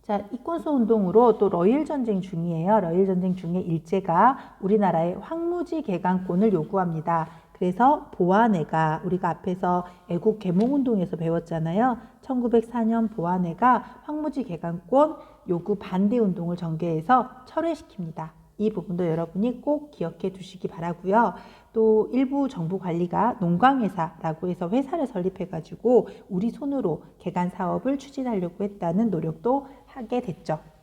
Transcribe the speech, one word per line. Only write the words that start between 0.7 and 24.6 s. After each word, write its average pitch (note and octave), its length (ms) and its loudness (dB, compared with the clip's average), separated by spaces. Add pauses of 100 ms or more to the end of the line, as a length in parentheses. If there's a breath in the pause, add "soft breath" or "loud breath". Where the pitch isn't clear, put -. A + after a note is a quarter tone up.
운동으로 A3 640 4
또 G3 140 4
러일 G#3+ 340 4
전쟁 A3+ 380 -2
중이에요. F3 580 0
러일 F3+ 260 2
전쟁 F#3 280 0
중에 F3+ 260 -4
일제가 F#3 1000 0
우리나라의 F3+ 560 2
황무지 E4 680 -4
개간권을 F#3 720 0
요구합니다. E3 760 -2 (240 loud breath)
그래서 A#3+ 580 2
보안회가 F3 920 2
우리가 F3+ 260 -2
앞에서 F3+ 560 -2 (220 loud breath)
애국 G#3+ 320 0
개몽운동에서 G#3 760 0
배웠잖아요. E3 800 0 (240 loud breath)
천구백사 A#3+ 640 0
년 A3+ 240 2
보안회가 F3+ 920 0
황무지 D4+ 420 -6
개간권 F3+ 720 0 (320 loud breath)
요구 F3 280 -2
반대 G#3 420 0
운동을 F3 380 -2
전개해서 E3+ 720 0 (160)
철회시킵니다. F#3+ 840 -6 (280)
이 G#3+ 120 0
부분도 F3+ 360 -4
여러분이 E3+ 560 -2
꼭 B3+ 300 -4
기억해 E3+ 400 -6
두시기 F#3+ 360 -12
바라고요. F3 680 0 (380 loud breath)
또 A3 400 4
일부 C4+ 360 0
정부 F3+ 300 -4
관리가 F3 640 0
농광회사라고 F3+ 1080 0
해서 F3 200 -4